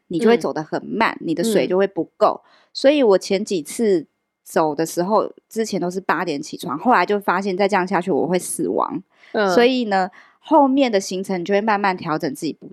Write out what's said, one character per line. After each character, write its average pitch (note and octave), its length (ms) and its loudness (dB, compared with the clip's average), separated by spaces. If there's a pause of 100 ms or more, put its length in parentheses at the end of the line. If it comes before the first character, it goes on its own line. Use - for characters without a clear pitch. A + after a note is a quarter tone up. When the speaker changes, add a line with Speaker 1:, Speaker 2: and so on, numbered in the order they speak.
Speaker 1:
你 E3+ 120 -4
就 A3+ 80 2
会 A#3 100 6
走 D#3 140 -4
得 D3+ 100 -6
很 D#3 240 -6
慢， F#3 360 -2
Speaker 2:
嗯。 - 60 -8
Speaker 1:
你 E3 60 -2
的 D3 120 -4
水 G3 200 2
就 F3+ 120 -2
会 G3 100 2
不 E3+ 160 -6 (140)
够。 G3 260 2
Speaker 2:
嗯。 - 40 -20 (260)
Speaker 1:
所 C4+ 180 4
以 D4+ 100 2
我 G3+ 160 6
前 G3 280 -2
几 E3+ 180 -4
次 F#3+ 420 0 (380)
走 D#3 320 0
的 D#3+ 100 -2
时 F3 160 -6
候， F#3+ 300 0 (160)
之 A3+ 180 -6
前 G3 140 -4
都 F3 100 -2
是 F#3 120 -6
八 F3+ 240 -2
点 D3+ 160 -4
起 - 160 -14
床， D#3 200 -8
后 - 160 2
来 F3+ 120 4
就 G#3 120 -2
发 F#3+ 240 -2
现 G3 140 -4
再 G3 140 2
这 G3+ 80 2
样 F3+ 100 0
下 F3+ 140 0
去 F#3 100 -4
我 C3 160 0
会 F3+ 100 0
死 F3 300 -4
亡。 G#2+ 340 -4 (300)
Speaker 2:
嗯。 G#3 180 0
Speaker 1:
所 G#3 140 4
以 B3+ 220 2
呢， F#3+ 240 0 (300)
后 D4 280 4
面 C4 240 2
的 G3 80 -2
行 G3 240 -6
程 F3+ 220 -4
就 G3+ 80 0
会 G3+ 80 2
慢 G#3+ 180 0
慢 G3 160 0
调 D#3+ 220 -4
整 D#3 180 -4
自 - 100 -10
己 C#3 60 -4
步 - 220 -16